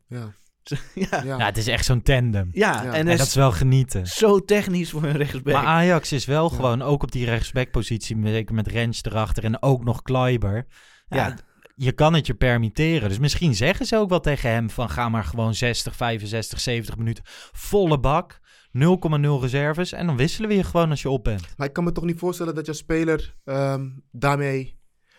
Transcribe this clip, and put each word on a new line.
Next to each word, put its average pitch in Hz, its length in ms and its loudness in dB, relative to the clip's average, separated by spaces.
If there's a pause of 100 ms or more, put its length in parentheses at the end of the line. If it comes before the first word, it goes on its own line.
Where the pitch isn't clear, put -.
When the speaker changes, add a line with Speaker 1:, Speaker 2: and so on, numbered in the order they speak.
Speaker 1:
Ja. 117 240 -12 (300)
Speaker 2:
<laughs> 139 140 -6 (180)
Ja. 196 120 -4 (180)
Speaker 1:
Ja. 131 140 -4
Speaker 3:
Ja, 117 60 0
het 104 120 -2
is 107 100 -2
echt 117 180 0
zo'n 123 180 2
tandem. 117 500 2
Speaker 2:
Ja, 190 200 2
Speaker 1:
Ja. 120 120 -4
Speaker 2:
en 123 80 -6
Speaker 3:
En 156 140 2
Speaker 2:
dat 170 100 4
Speaker 3:
dat 135 100 4
Speaker 2:
is - 60 -2
Speaker 3:
is - 20 -2
wel 135 180 6
genieten. 127 540 2
Speaker 2:
zo 202 380 4
technisch 190 460 0
voor 151 140 -6
een 147 120 0
rechtsback. 139 380 -2
Speaker 3:
Maar 143 100 2
Ajax 165 480 4
is 131 120 -2
wel 156 260 2
Speaker 2:
Ja. 123 60 -4
Speaker 3:
gewoon, 123 260 0
ook 143 200 2
op 131 100 -4
die 123 120 -2
rechtsbackpositie, 117 1000 -2
zeker 110 320 0
met 107 120 0
Rens 117 380 -4
erachter 110 400 -2
en 113 180 -2
ook 127 220 2
nog 117 180 -2
Kleiber. 123 640 0 (420)
Ja, 123 180 -2
Speaker 2:
Ja. 85 100 -8 (400)
Speaker 3:
je 127 160 0
kan 156 220 4
het 147 120 2
je 123 80 -2
permitteren. 123 720 2
Dus 98 100 -2
misschien 143 360 2
zeggen 156 320 0
ze 233 100 0
ook 214 120 2
wel 175 120 2
tegen 139 300 0
hem: 113 200 0
van, 117 200 -6
"Ga 120 180 -2
maar 113 160 0
gewoon 113 300 -2
zestig, - 420 -4
vijfenzestig, 113 640 -4
zeventig 113 360 -4
minuten 113 280 -4 (280)
volle 170 480 2
bak. 147 400 0 (300)
Nul 170 280 4
komma 156 180 0
nul 143 240 2
reserves. 147 520 -2
En - 140 -4
dan 147 100 0
wisselen 170 320 0
we 208 80 2
je 185 80 2
gewoon 170 260 2
als 143 120 -2
je 135 80 -2
op 135 140 -2
bent." 98 220 -2 (100)
Speaker 1:
Maar 139 100 -4
ik 139 60 -8
kan 175 120 -2
me 170 80 0
toch 170 120 -6
niet 170 140 -2
voorstellen 175 360 -4
dat 156 120 -6
jouw 156 80 -6
speler, 160 720 -2
ehm, 135 440 -2 (240)
daarmee 139 640 -2 (420)